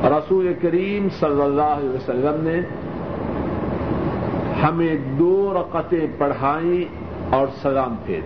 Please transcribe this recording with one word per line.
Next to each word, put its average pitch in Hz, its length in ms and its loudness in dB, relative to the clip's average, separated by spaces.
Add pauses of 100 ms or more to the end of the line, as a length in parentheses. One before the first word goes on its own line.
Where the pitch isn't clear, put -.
رسول 170 580 4
کریم 190 460 2 (120)
صلی 147 220 2
اللہ 143 200 4
علیہ 147 280 2
وسلم 135 580 0
نے 165 120 0 (2000)
ہمیں 160 320 2 (240)
دو 190 340 4
رکعتیں 170 540 -2 (100)
پڑھائیں 151 840 0 (320)
اور 135 140 4 (140)
سلام 135 340 0 (100)
پھیر 92 200 -4